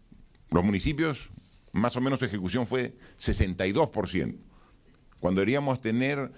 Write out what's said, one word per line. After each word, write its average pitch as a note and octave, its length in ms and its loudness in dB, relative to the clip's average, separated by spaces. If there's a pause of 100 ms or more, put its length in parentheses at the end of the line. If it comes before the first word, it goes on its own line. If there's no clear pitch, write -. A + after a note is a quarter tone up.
(500)
Los F2 140 2
municipios, C#3 640 0 (420)
más A#2+ 240 0
o B2 40 -2
menos C3 180 0
su C3 60 -4
ejecución G#2 420 -2
fue B2 300 -2 (200)
sesenta F#2+ 500 0
y G2 60 2
dos D3+ 160 4
por G2 200 -2
ciento, C#2+ 340 -2 (760)
cuando F#2+ 200 2
deberíamos C3 400 2
tener C3 580 0